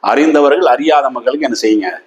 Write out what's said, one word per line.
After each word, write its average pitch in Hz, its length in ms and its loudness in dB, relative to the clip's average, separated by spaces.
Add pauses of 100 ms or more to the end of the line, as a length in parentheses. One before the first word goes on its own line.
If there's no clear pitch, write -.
(120)
அறிந்தவர்கள் 147 600 2
அறியாத 147 320 0 (100)
மக்களுக்கு 131 340 -4
என்ன 113 140 -6
செய்யுங்க 107 260 0 (180)